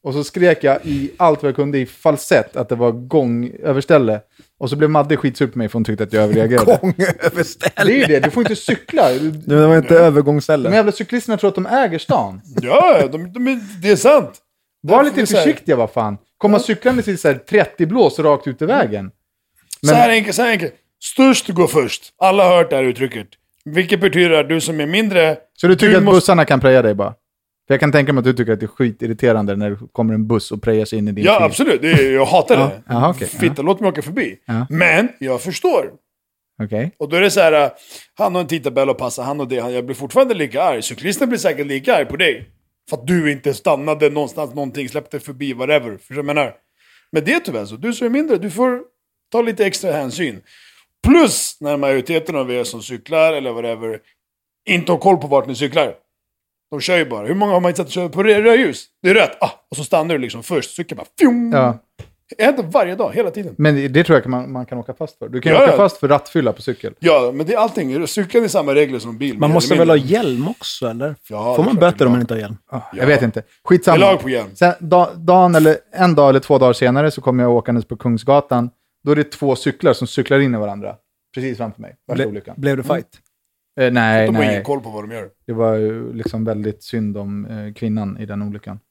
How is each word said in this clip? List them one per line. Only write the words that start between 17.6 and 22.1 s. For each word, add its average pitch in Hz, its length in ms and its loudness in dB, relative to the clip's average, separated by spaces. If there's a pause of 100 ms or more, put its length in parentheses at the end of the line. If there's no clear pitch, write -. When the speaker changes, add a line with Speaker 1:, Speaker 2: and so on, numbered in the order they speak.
Speaker 1:
blås 185 340 0
rakt 147 280 2
ut 127 140 -8
i 156 40 -2
vägen. 107 460 -2 (680)
Speaker 3:
Så 143 100 0
Speaker 1:
Men 233 40 6
Speaker 3:
här 240 140 6
enkelt, 208 260 0
så 214 60 0
här 240 100 2
enkelt. 170 220 -4 (300)
Störst - 440 2
går 175 200 2
först. - 500 -2